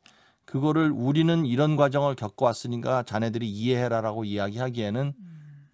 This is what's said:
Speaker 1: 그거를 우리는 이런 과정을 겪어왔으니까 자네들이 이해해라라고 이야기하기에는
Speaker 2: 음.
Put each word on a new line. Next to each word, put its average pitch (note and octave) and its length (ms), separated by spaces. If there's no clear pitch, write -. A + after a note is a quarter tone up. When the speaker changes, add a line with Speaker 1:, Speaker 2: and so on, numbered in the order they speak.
Speaker 1:
그거를 D3+ 440
우리는 D#3 540
이런 C#3+ 320
과정을 C#3 380
겪어왔으니까 A#2+ 880
자네들이 A#2 440
이해해라라고 A2+ 800
이야기하기에는 A2 920
Speaker 2:
음. - 560